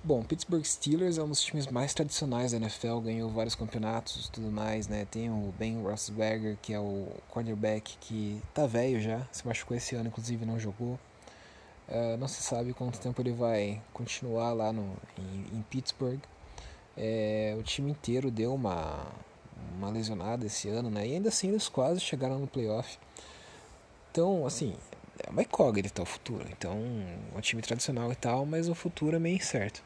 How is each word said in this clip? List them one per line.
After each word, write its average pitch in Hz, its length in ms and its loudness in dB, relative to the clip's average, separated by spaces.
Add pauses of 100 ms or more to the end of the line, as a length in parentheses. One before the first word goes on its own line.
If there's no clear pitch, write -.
Bom, 139 200 6
Pittsburgh 160 400 2
Steelers 165 520 4
é 156 60 2
um 151 60 0
dos 147 120 2
times 139 280 0
mais 131 260 0
tradicionais 127 560 2
da 117 80 2
N 113 80 2
F 117 220 -2
L, 117 120 2
ganhou 113 300 0
vários 113 240 0
campeonatos 110 720 -2
e - 60 -8
tudo 110 180 -4
mais, 107 380 0
né? 104 200 -2
Tem 117 220 -2
o 104 260 -2
Ben 113 240 0
Roethlisberger, 107 800 0
que 107 140 -4
é 104 60 0
o 98 260 -2 (240)
quarterback 107 680 0
que 107 420 -4 (100)
tá 151 140 4
velho 120 340 4
já, 113 300 0
se - 160 -8
machucou 120 300 -2
esse 120 180 -2
ano, 117 140 0
inclusive 113 360 -4
não 113 140 0
jogou. 117 400 -2 (920)
Ah, 117 300 2
não 131 80 -2
se - 160 -4
sabe 123 320 0
quanto 123 240 -2
tempo 123 240 -2
ele 123 80 4
vai 110 500 2 (120)
continuar 120 600 0
lá 110 200 2
no, 101 240 -2 (200)
em, 95 400 -6
em 110 140 -2
Pittsburgh. 131 500 -2 (760)
É, 107 600 2
o 110 60 -4
time 143 300 0
inteiro 131 360 0
deu 117 280 2
uma, 90 500 -2 (680)
uma 98 120 -2
lesionada 110 560 -2
esse 104 240 -2
ano, 117 220 0
né? 104 160 0
E 131 80 0
ainda 202 140 2
assim 190 220 2
eles 208 180 2
quase 160 320 4
chegaram 135 400 0
no 135 80 -2
playoff. 113 500 0 (1120)
Então, 170 340 4
assim... 123 300 0 (500)
é - 60 -8
uma 180 120 2
incógnita 104 600 4
o 85 40 0
futuro. - 440 -6
Então, 92 260 -4 (560)
é 101 60 -6
um - 20 -4
time 113 220 0
tradicional 120 480 0
e 123 60 -2
tal, 127 280 2
mas 160 240 2
o 170 60 2
futuro 160 400 2
é 165 60 4
meio 170 160 4
incerto. 110 500 0